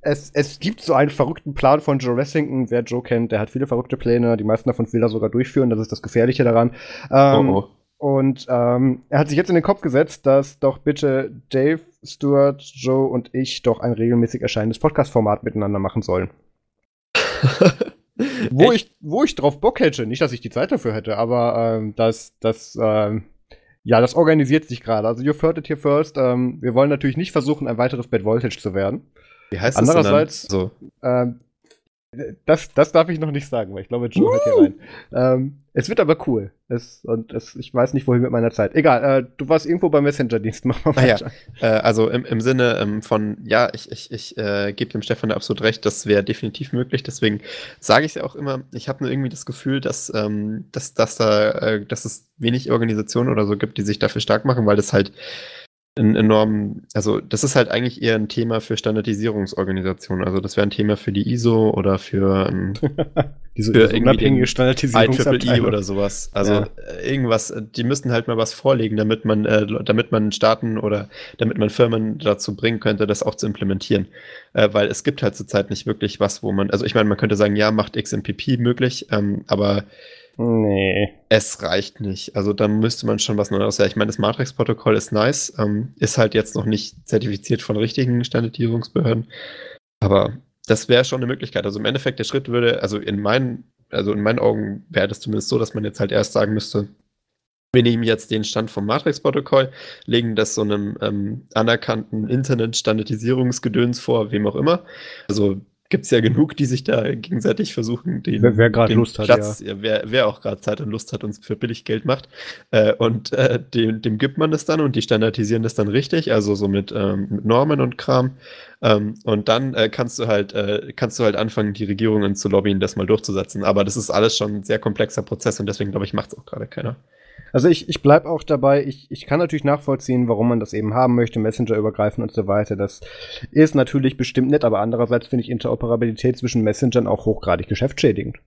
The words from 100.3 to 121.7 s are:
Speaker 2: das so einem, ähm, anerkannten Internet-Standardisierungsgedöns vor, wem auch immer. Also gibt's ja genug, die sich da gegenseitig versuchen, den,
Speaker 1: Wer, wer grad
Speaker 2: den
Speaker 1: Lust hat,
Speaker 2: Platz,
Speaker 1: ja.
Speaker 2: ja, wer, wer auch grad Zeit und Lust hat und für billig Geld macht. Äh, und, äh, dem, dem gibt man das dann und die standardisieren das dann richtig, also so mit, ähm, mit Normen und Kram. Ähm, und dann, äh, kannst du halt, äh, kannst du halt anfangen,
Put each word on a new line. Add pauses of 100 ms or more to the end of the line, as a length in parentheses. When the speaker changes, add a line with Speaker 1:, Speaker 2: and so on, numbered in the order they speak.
Speaker 2:
das
so
einem,
ähm,
anerkannten
Internet-Standardisierungsgedöns
vor,
wem
auch
immer. (440)
Also (320)
gibt's
ja
genug,
die
sich
da
gegenseitig
versuchen,
den,
Speaker 1:
Wer,
wer
grad
Speaker 2:
den
Speaker 1:
Lust
hat,
Speaker 2:
Platz,
Speaker 1:
ja.
Speaker 2:
ja,
wer,
wer
auch
grad
Zeit
und
Lust
hat
und
für
billig
Geld
macht. (400)
Äh,
und,
äh,
dem,
dem
gibt
man
das
dann
und
die
standardisieren
das
dann
richtig,
also
so
mit,
ähm,
mit
Normen
und
Kram. (460)
Ähm,
und
dann,
äh,
kannst
du
halt,
äh,
kannst
du
halt
anfangen,